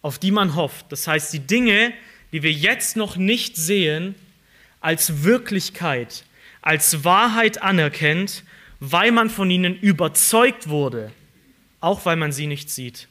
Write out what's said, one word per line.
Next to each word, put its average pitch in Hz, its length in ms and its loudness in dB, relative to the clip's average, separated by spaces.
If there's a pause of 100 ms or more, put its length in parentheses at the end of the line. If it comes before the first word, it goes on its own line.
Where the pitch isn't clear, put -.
auf 147 180 -8
die 190 120 0
man 196 240 2
hofft, - 360 -4
das - 160 -8
heißt 156 260 -2
die 156 60 -6
Dinge, 226 540 2 (380)
die 151 120 -6
wir 156 80 2
jetzt 196 460 -2
noch 208 180 -4
nicht 202 400 -2
sehen, 170 600 -2 (640)
als 160 440 -2
Wirklichkeit, 175 1000 -2 (360)
als 156 420 0
Wahrheit 220 580 4
anerkennt, 165 800 0 (360)
weil 170 320 2
man 226 180 4
von 196 200 0
ihnen 180 300 2
überzeugt 196 880 2
wurde, 123 440 -4 (680)
auch 180 260 -2
weil 165 100 2
man 151 160 -2
sie 147 160 -6
nicht 143 220 -8
sieht. 123 420 -12